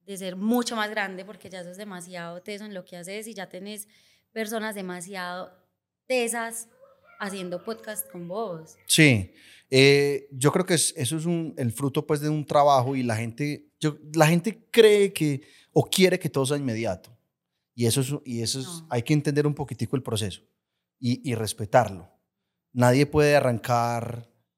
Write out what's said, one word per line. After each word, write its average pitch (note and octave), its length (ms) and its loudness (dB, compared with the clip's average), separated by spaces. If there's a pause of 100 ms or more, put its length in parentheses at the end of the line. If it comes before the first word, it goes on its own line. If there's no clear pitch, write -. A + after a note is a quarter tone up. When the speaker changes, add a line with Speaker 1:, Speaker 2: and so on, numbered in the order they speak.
Speaker 1:
de G3 180 -14
ser F#3 180 -10
mucho A#3+ 400 0
más G#3+ 140 -2
grande, F#3+ 340 -6
porque G#3 240 -20
ya F3+ 160 -14
sos F3+ 140 -16
demasiado F3+ 640 -12
teso G#3 240 -12
en G#3 80 -14
lo F3+ 100 -10
que F3+ 140 -18
haces G3 280 -12
y A3+ 60 -16
ya F#3 160 -12
tenés G3+ 400 -14 (440)
personas A3 420 -6
demasiado F3+ 760 -10 (560)
tesas A#3 640 -4 (500)
haciendo F#3 460 -8
podcast A3 460 -10
con F3 180 -12
vos. F3+ 480 -8 (100)
Speaker 2:
Sí, B2+ 460 4 (380)
eh, C#3 640 6
yo C3 200 0
creo F#3 140 0
que F3+ 80 2
es, - 220 0
eso D3+ 200 -4
es D#3 80 -6
un, E3 320 -4
el A#2+ 160 -2
fruto, C#3 340 -4
pues, D3+ 140 0
de D3+ 80 -4
un D3+ 160 -2
trabajo C#3 500 4
y C3 80 -2
la A#2 140 0
gente, A#2 540 -6 (100)
yo, D3+ 160 -2 (180)
la D#3+ 120 6
gente E3+ 440 0
cree G#3 440 8
que, C#3+ 260 -2 (320)
o C#3+ 160 4
quiere F3+ 300 4
que E3 100 -4
todo C3+ 180 0
sea C#3+ 120 -2
inmediato. A2+ 580 -6 (580)
Y A#2+ 120 0
eso A#2 160 2
es, B2+ 100 -2 (120)
y A#2 180 -6
eso A2 180 -4
es, C3 60 -10
Speaker 1:
No. E3+ 240 -14
Speaker 2:
hay B2 120 -2
que D#3 120 0
entender D3 320 0
un D3 80 0
poquitico A#2+ 420 -6
el B2 60 -2
proceso G#2+ 400 -6 (560)
y, - 300 -4
y B2 60 -2
respetarlo. G#2 760 0 (600)
Nadie B2 340 4
puede D3 280 2
arrancar A#2 960 0 (280)